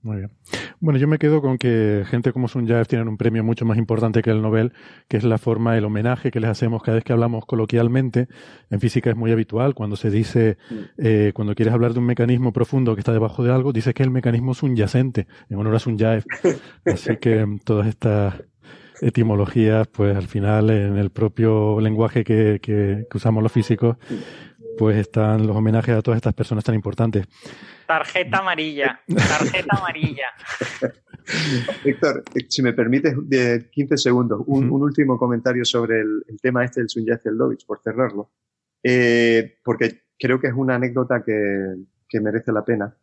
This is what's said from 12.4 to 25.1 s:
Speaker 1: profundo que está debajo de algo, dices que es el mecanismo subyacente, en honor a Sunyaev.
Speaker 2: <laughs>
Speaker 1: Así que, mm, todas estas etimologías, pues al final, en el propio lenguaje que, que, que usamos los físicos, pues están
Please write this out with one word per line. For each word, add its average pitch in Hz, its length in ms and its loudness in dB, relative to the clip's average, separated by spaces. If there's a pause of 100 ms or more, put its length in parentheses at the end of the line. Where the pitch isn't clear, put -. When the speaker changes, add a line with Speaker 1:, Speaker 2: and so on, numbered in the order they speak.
Speaker 1:
profundo 123 420 0
que 98 60 -8
está 117 100 0
debajo 113 320 0
de 123 80 2
algo, 131 220 0
dices 117 220 0
que 139 80 0
es 131 40 2
el 127 60 0
mecanismo 123 400 0
subyacente, 123 760 0 (220)
en 101 80 -6
honor 107 180 0
a 113 40 4
Sunyaev. 110 480 0
Speaker 2:
<laughs> - 440 -4 (140)
Speaker 1:
Así - 320 -2
que, 110 280 2
mm, 104 200 -6
todas 107 220 2
estas 104 480 0 (680)
etimologías, 110 840 2
pues 101 280 0
al 92 120 -4
final, 107 420 2
en 101 280 0
el 101 120 0
propio 107 720 0
lenguaje 110 420 0
que, 107 380 2
que, 104 480 -2
que - 80 -6
usamos 110 260 2
los 113 80 2
físicos, 117 460 2 (800)
pues 110 200 2
están 107 500 0